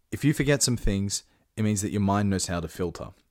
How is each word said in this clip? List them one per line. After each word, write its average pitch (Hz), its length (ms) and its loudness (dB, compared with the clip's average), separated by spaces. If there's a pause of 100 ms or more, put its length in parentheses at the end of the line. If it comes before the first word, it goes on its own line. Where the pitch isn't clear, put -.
(100)
if - 140 -6
you 143 80 6
forget 143 300 2
some 120 160 0
things, 101 440 0 (320)
it 110 80 -2
means 107 200 2
that 101 100 -2
your 104 80 0
mind 101 300 4
knows 95 160 0
how 87 140 -2
to 80 80 -6
filter. - 420 -8 (200)